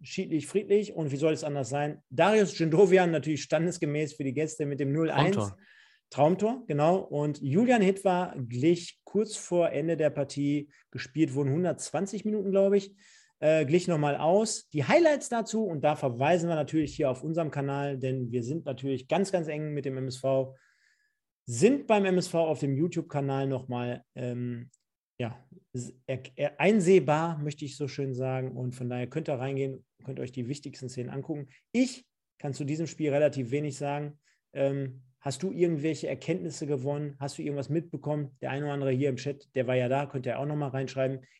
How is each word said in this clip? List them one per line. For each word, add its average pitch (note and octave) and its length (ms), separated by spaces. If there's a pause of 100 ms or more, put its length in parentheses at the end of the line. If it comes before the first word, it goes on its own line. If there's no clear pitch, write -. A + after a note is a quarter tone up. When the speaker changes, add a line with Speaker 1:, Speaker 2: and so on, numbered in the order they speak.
Speaker 1:
schiedlich, D#3+ 440
friedlich. G3+ 460
Und D#3 180
wie C#3 60
soll D#3+ 160
es D3+ 100
anders C#3 280
sein? D3 400
Darius G3 420
Dschindovian F3 580
natürlich D3+ 340
standesgemäß D#3 680
für D3 120
die C3 100
Gäste D#3 320
mit C#3 120
dem C#3 140
null D#3 180
eins. D#3 260
Speaker 2:
Traumtor. G2 220 (520)
Speaker 1:
Traumtor, G#3 560
genau. D#3+ 320
Und D3 420
Julian G#3+ 400
Hitwa F#3 560
glich C#3 680
kurz G#3+ 320
vor F3 340
Ende D#3 260
der D3+ 140
Partie, C#3+ 600 (200)
gespielt C#3+ 420
wurden C#3 180
hundertzwanzig F3+ 760
Minuten, G#3 240
glaube G3 260
ich, G3 180 (480)
äh, D#3 240
glich F3 220
noch E3 100
mal C#3+ 180
aus. G3 520
Die C#3+ 160
Highlights D4+ 440
dazu, A3+ 360
und D#3+ 180
da D3+ 140
verweisen D3 520
wir E3+ 60
natürlich D3+ 400
hier C#3 160
auf B2 140
unserem D#3+ 260
Kanal, C#3 480
denn C3 320
wir A#2+ 140
sind D#3 220
natürlich C3 420
ganz, F#3 240
ganz E3 160
eng D3+ 260
mit C#3+ 100
dem C3+ 120
M C3 100
S B2+ 120
V, C3+ 380 (880)
sind F3+ 440
beim G#3 160
M F#3 140
S F3 100
V E3 180
auf D3+ 140
dem C#3 160
YouTube-Kanal C#3+ 720
noch B2+ 180
mal, B2 380 (100)
ähm, B2 560 (480)
ja, A#2+ 180 (360)
s-, B2 200 (140)
er-, C3 160 (140)
er-, C#3+ 240
einsehbar, E3 800
möchte D3 260
ich C3 120
so C#3+ 120
schön C3+ 260
sagen. C3 420
Und B2+ 200
von B2 120
daher B2 200
könnt D#3 200
ihr D3 60
reingehen, C3+ 500 (200)
könnt C3 160
euch B2+ 100
die B2 160
wichtigsten C3 420
Szenen B2 220
angucken. C#3+ 380 (240)
Ich B3 340 (320)
kann C#3 160
zu D3 100
diesem D#3 220
Spiel D3 240
relativ C#3+ 400
wenig C#3+ 260
sagen. D3 440 (320)
Ähm, C#3 500 (180)
hast C#3 220
du F#3+ 100
irgendwelche D#3+ 560
Erkenntnisse D#3+ 580
gewonnen? C#3+ 520
Hast C#3 200
du D#3+ 40
irgendwas C#3+ 260
mitbekommen? D3 720
Der C3 100
eine C#3+ 140
oder C#3+ 100
andere C3+ 160
hier C3 180
im B2+ 80
Chat, C#3 380
der B2+ 120
war B2+ 100
ja B2 120
da, C#3 180
könnt C3 200
ihr A#2+ 120
auch C#3 80
noch D3 100
mal C#3+ 120
reinschreiben. C3 520 (200)